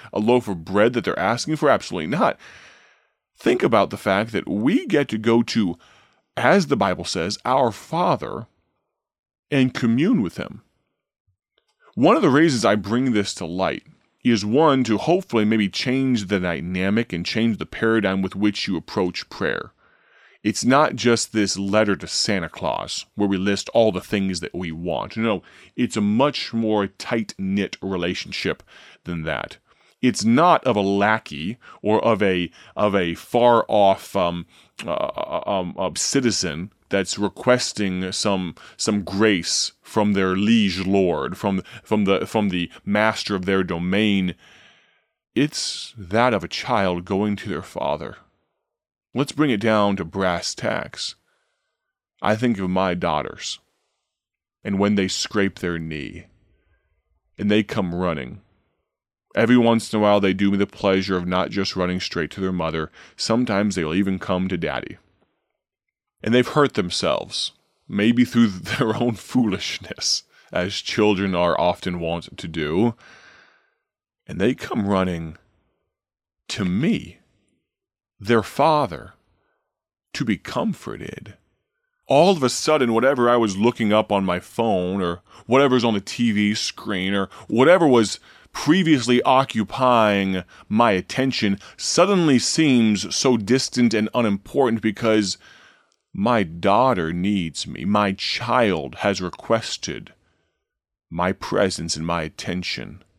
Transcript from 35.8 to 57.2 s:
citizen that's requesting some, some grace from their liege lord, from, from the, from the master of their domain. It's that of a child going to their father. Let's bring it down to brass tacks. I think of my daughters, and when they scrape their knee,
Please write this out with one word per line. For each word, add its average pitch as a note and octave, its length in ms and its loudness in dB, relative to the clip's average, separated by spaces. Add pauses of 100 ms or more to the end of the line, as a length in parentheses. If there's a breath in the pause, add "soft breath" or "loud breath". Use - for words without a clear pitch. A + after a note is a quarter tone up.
citizen G2 800 -2 (160)
that's G2 280 -2
requesting G2+ 960 -2
some, F#2 420 -2 (220 loud breath)
some G#2 260 -2
grace G2 800 0
from G#2 320 0
their F#2+ 240 0
liege G2+ 480 2
lord, F2 520 0
from, G2 240 -2 (220 loud breath)
from G#2 220 0
the, G2 200 2
from G#2+ 220 0
the F2 240 -4 (140 loud breath)
master G#2 500 0
of F2+ 100 -6
their F#2+ 160 2
domain. F#2 720 0 (1000 soft breath)
It's - 640 -4
that A2 360 0
of F2 120 -2
a - 20 -8
child F#2+ 560 -2
going G2+ 340 -2
to G#2+ 120 -10
their E2 140 -6
father. C#2+ 540 -6 (960)
Let's C#3+ 200 -2
bring D3 160 2
it G#2+ 100 0
down G#2 380 2
to F#2 80 -6
brass F2 500 -2
tacks. - 600 -6 (1080)
I G#2+ 140 0
think A#2 220 0
of F#2 120 -4
my F#2 240 0
daughters, D#2 640 -6 (1040)
and G2 160 -2
when G#2 160 2
they F#2+ 140 2
scrape - 500 -2
their F2 180 -4
knee, D#2 500 -10 (1080)